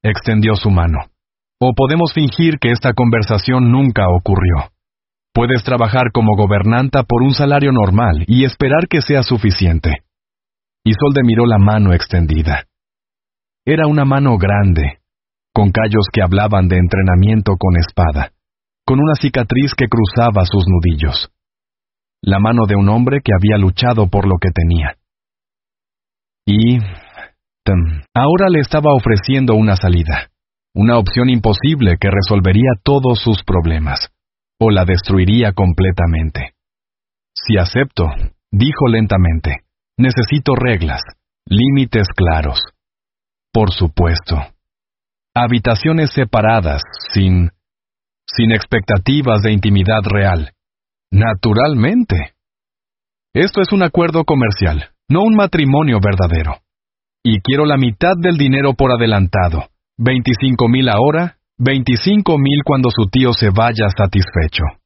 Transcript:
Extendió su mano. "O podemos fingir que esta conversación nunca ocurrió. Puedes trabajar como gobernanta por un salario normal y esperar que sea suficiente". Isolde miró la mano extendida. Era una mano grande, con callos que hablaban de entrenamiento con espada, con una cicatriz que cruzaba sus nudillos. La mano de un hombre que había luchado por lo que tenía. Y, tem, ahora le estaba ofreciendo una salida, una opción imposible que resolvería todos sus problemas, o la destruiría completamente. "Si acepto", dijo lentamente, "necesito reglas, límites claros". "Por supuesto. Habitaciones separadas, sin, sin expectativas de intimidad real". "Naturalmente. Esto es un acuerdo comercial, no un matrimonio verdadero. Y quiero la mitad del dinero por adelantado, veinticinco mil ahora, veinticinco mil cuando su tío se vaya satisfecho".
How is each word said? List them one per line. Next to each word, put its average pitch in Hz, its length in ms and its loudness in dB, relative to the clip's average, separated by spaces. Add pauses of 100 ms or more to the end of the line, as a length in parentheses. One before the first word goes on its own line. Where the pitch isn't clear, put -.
Extendió 107 500 0
su 104 160 -2
mano. 85 300 0 (600)
"O 127 140 0
podemos 151 400 0
fingir 156 460 0
que 120 100 -2
esta 120 240 -2
conversación 117 800 0
nunca 123 380 2
ocurrió. 87 600 0 (640)
Puedes 120 300 0
trabajar 123 500 0
como 110 240 2
gobernanta 110 640 0
por 120 220 0
un 135 100 2
salario 143 380 2
normal 101 560 2
y 123 180 4
esperar 143 420 0
que 156 140 -2
sea 131 220 0
suficiente". 90 800 0 (800)
Isolde 139 380 2
miró 117 240 2
la 113 100 2
mano 101 360 4
extendida. 78 720 -2 (1000)
Era 156 220 0
una 151 180 0
mano 139 320 2
grande, 92 600 0 (520)
con 101 200 0
callos 107 420 0
que 107 80 0
hablaban 98 480 0
de 90 80 2
entrenamiento 95 800 2
con 90 180 0
espada, 80 560 -2 (540)
con 131 140 0
una 151 160 2
cicatriz 131 600 -2
que 123 120 -2
cruzaba 110 580 0
sus 95 220 0
nudillos. 82 640 0 (920)
La 98 180 0
mano 113 260 2
de 101 100 0
un 101 140 2
hombre 123 320 0
que - 160 -2
había 104 200 2
luchado 104 500 0
por 98 180 0
lo 92 140 0
que 95 120 -2
tenía. 82 460 -2 (1500)
Y, 113 320 2 (840)
tem, 82 380 0 (140)
ahora 175 340 2
le 165 100 2
estaba 147 340 0
ofreciendo 123 600 0
una 107 220 2
salida, 85 560 0 (420)
una 101 240 2
opción 120 320 0
imposible 113 680 0
que 101 100 -2
resolvería 98 600 2 (100)
todos 131 380 0
sus 110 240 -2
problemas, 80 680 -4 (480)
o 110 120 2
la 95 140 2
destruiría 95 680 0
completamente. 87 1000 -2 (840)
"Si - 220 -2
acepto", 95 500 -2 (420)
dijo 131 380 0
lentamente, 92 760 0 (320)
"necesito 127 580 0
reglas, 107 460 -2 (440)
límites 120 680 0
claros". 80 480 -2 (880)
"Por 107 180 2
supuesto. 85 680 -2 (960)
Habitaciones 123 760 0
separadas, 107 720 0 (320)
sin, 92 380 2 (720)
sin 113 260 0
expectativas 110 920 -2
de 107 80 0
intimidad 101 520 0
real". 95 500 -2 (560)
"Naturalmente. 113 1200 0 (1000)
Esto 190 280 -2
es 180 100 -2
un 196 100 0
acuerdo 165 440 0
comercial, 101 640 -2 (180)
no 165 160 2
un 220 120 2
matrimonio 151 680 0
verdadero. 85 540 -2 (680)
Y 110 160 0
quiero 139 260 -2
la 147 120 0
mitad 135 420 0
del 175 180 0
dinero 139 360 0
por 131 180 0
adelantado, 98 800 0 (280)
veinticinco 123 720 0
mil 127 220 0
ahora, 151 480 0 (200)
veinticinco 135 800 0
mil 143 280 0
cuando 131 260 0
su 107 180 -2
tío 127 220 2
se 113 180 0
vaya 110 380 0 (100)
satisfecho". 87 680 -2 (200)